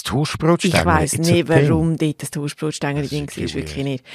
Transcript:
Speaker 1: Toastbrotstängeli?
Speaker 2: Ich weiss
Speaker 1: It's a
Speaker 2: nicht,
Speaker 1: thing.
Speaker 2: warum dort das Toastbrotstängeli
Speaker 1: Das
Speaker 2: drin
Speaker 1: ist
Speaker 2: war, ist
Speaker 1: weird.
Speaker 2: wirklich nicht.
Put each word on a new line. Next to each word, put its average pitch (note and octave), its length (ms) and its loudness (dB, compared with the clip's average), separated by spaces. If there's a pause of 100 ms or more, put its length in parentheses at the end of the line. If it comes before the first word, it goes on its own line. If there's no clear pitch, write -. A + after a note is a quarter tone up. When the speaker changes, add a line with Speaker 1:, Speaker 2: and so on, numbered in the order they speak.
Speaker 1:
Toastbrotstängeli? D#3+ 760 2
Speaker 2:
Ich E3 60 2
weiss D#3+ 260 4
Speaker 1:
It's E3 160 0
a E3+ 40 4
Speaker 2:
nicht, E3+ 140 4
Speaker 1:
thing. D#3 220 2
Speaker 2:
warum D#3+ 300 2
dort D#3 240 -2
das D3+ 80 -10
Toastbrotstängeli D3 720 -4
Speaker 1:
Das C3 80 -6
Speaker 2:
drin D3 180 -4
Speaker 1:
ist - 80 -14
Speaker 2:
war, - 80 -6
ist E3 100 -6
Speaker 1:
weird. D#3+ 120 -6
Speaker 2:
wirklich C#3+ 180 -6
nicht. C3+ 200 -6 (100)